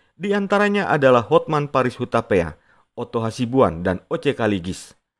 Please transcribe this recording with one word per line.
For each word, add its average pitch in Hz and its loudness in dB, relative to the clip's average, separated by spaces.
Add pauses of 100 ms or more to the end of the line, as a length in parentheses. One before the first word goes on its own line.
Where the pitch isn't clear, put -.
(180)
Di 202 -4
antaranya 202 0
adalah 131 4
Hotman 151 0
Paris 127 0
Hutapea, 101 0 (400)
Otto 120 -6
Hasibuan, 113 0
dan 90 -2
Oce 147 -2
Kaligis. 98 -4 (220)